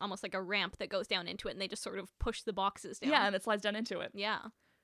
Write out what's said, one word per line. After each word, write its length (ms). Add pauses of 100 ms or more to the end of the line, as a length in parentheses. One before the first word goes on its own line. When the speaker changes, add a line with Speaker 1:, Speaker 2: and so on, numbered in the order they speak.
Speaker 1:
almost 220
like 120
a 80
ramp 360
that 100
goes 200
down 200
into 200
it, 40
and 80
they 80
just 140
sort 160
of 200
push 240
the 100
boxes 460
down. 120
Speaker 2:
Yeah, 160
and 100
it 80
slides 180
down 140
into 240
it. 140
Speaker 1:
Yeah. 260 (440)